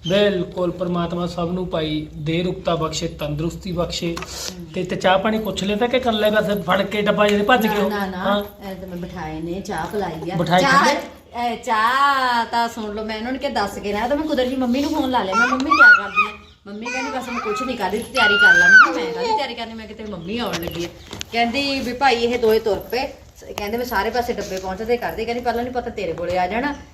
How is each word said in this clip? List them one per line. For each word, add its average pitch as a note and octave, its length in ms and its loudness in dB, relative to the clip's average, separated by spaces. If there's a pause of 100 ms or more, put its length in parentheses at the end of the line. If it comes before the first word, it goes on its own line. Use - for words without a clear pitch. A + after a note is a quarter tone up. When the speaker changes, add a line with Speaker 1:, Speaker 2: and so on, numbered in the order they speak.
Speaker 1:
ਬਿਲਕੁਲ, F3+ 600 2
ਪ੍ਰਮਾਤਮਾ F3 560 -2
ਸਭ E3+ 260 -4
ਨੂੰ F3+ 160 -4
ਭਾਈ D#3 460 -4
ਦੇ D#3+ 280 -2
ਰੁਕਤਾ F3 320 -2
ਬਖਸ਼ੇ, D#3+ 340 -4
ਤੰਦਰੁਸਤੀ D#3 640 -6
ਬਖਸ਼ੇ। E3+ 440 -4 (420)
Speaker 2:
ਹੂੰ। E3+ 160 -14
Speaker 1:
ਤੇ, F#3 100 -4
ਤੇ F#3+ 120 -4
ਚਾਹ F#3+ 220 4
ਪਾਣੀ A3 200 0
ਪੁੱਛ G3+ 260 -4
ਲਿਆ G#3 120 -2
ਤਾਂ A#3+ 120 0
ਕਿ B3+ 80 0
ਇਕੱਲੇ A3 340 2
ਬਸ G3+ 340 0
ਫੜ F#3+ 180 2
ਕੇ G#3 200 -2
ਡੱਬਾ G#3 260 2
ਜਿਹਦੇ G3+ 160 2
ਭੱਜ A3 220 4
ਗਏ G#3+ 80 0
Speaker 2:
ਨਾ, G3+ 100 2
Speaker 1:
ਹੋ? G3+ 40 0
Speaker 2:
ਨਾ, G3+ 180 -2
ਨਾ। F#3+ 120 -8
Speaker 1:
ਹਾਂ। G3+ 260 0 (200)
Speaker 2:
ਐਂ F#3+ 100 -10
ਤਾਂ F#3 140 -12
ਮੈਂ F3 80 -10
ਬਿਠਾਏ E3+ 440 -10
ਨੇ, E3+ 200 -6
ਚਾਹ F3 260 -6
ਪਿਲਾਈ E3 440 -6
ਆ। F#3 60 -4
Speaker 1:
ਬਿਠਾਈ E3+ 260 4
Speaker 2:
ਚਾਹ, C#4 220 6
Speaker 1:
ਕਿੱਥੇ? D4 220 2 (280)
Speaker 2:
ਐ, A#3+ 220 -2
ਚਾਹ B3 880 2
ਤਾਂ A#3 240 0
ਸੁਣ G#3+ 260 -8
ਲਓ, G#3+ 100 -6
ਮੈਂ A3 120 -6
ਉਹਨਾਂ A#3 160 -6
ਨੂੰ C4 80 -6
ਕਿਹਾ C#4 120 -4
ਦੱਸ G3+ 260 -2
ਕੇ G3 140 -6
ਨਾ, A3 160 -2
ਤਾਂ C#4+ 80 2
ਮੈਂ D4+ 100 -2
ਕੁਦਰਤੀ B3+ 300 0
ਮੰਮੀ C4 240 0
ਨੂੰ D#4 100 0
ਫੋਨ C#4 200 0
ਲਾ A#3+ 120 2
ਲਿਆ। F#3+ 120 -2
ਮੈਂ, - 120 4
"ਮੰਮੀ - 240 0
ਕਿਆ C6+ 320 10
ਕਰਦੀ C6+ 280 0
ਆ?" C6+ 160 -16 (200)
ਮੰਮੀ G#3 200 -10
ਕਹਿੰਦੀ, C4 320 -6
"ਬਸ A#3+ 100 -8
ਮੈਂ A#3+ 120 -6
ਕੁਛ - 220 -4
ਨਹੀਂ B3+ 160 -4
ਕਰਦੀ, F#3 200 -2
ਤਿਆਰੀ C6+ 400 2
ਕਰ C6+ 160 8
ਲਾ।" C6+ 140 8
ਮੈਂ C6+ 100 12
ਕਿਹਾ, C6+ 260 6
"ਮੈਂ A#4 100 -4
ਕਾਹਦੀ A#4 140 -2
ਤਿਆਰੀ C4 260 -2
ਕਰਨੀ? A3+ 200 -10
ਮੈਂ A3 120 -12
ਕਿਤੇ G#3+ 180 -14
ਮੰਮੀ G3+ 340 -6
ਆਉਣ G3+ 160 -4
ਲੱਗੀ E3+ 300 -6
ਆ।" E3+ 40 -8 (440)
ਕਹਿੰਦੀ C4+ 480 0
ਵੀ A#3 120 -4
ਭਾਈ C4 220 4
ਇਹ A#3 240 0
ਦੋਏ A3 200 4
ਤੁਰ G#3+ 200 0
ਪਏ। - 460 -6 (320)
ਕਹਿੰਦੇ G#3 200 -6
ਮੈਂ B3 100 -4
ਸਾਰੇ G#3+ 240 0
ਪਾਸੇ A#3 220 -2
ਡੱਬੇ F#3+ 240 -6
ਪਹੁੰਚਦੇ F#3+ 400 -4
ਕਰਦੇ, A3+ 280 -6
ਕਹਿੰਦੀ A#3+ 200 -4
ਪਹਿਲਾਂ A#3+ 200 -2
ਨਹੀਂ B3 100 -8
ਪਤਾ A#3 160 -4
ਤੇਰੇ F#3+ 220 -6
ਕੋਲੇ F3 260 -2
ਆ F3+ 80 2
ਜਾਣਾ B3+ 280 -4 (180)